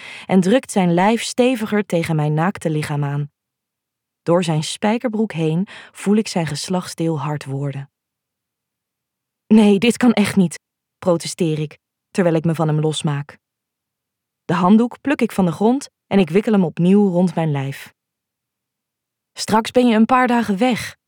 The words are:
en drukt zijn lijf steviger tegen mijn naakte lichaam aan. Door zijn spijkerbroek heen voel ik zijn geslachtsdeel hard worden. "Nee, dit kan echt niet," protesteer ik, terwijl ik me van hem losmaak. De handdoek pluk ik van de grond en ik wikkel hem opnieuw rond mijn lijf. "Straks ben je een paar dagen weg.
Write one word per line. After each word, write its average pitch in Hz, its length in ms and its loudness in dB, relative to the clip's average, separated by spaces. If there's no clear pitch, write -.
en 190 140 4
drukt 202 300 0
zijn 180 240 0
lijf 208 280 2
steviger 220 640 -2
tegen 165 300 -2
mijn 151 180 0
naakte 165 360 -2
lichaam 151 340 -4
aan. 143 260 -6
Door 175 220 2
zijn 156 180 -2
spijkerbroek 214 720 -4
heen 160 340 -2
voel - 260 0
ik 220 120 0
zijn 165 180 -2
geslachtsdeel 165 720 -4
hard 147 240 -6
worden. 139 460 -8
"Nee, 208 320 6
dit 233 180 2
kan 247 160 2
echt 202 240 0
niet," 175 240 0
protesteer 165 600 -2
ik, 151 200 -8
terwijl 175 240 0
ik 156 100 -2
me 165 100 2
van 156 140 0
hem 151 120 0
losmaak. 147 580 -6
De 160 100 -2
handdoek 214 460 2
pluk - 200 -2
ik - 120 -2
van 190 120 0
de 170 80 0
grond 240 360 -2
en 196 120 0
ik 170 120 2
wikkel 214 220 0
hem 190 120 4
opnieuw 185 440 2
rond 175 260 0
mijn 160 160 -2
lijf. 139 440 -8
"Straks - 380 -2
ben 247 160 4
je 233 80 4
een 220 120 6
paar 254 200 2
dagen 220 320 0
weg. 240 380 -2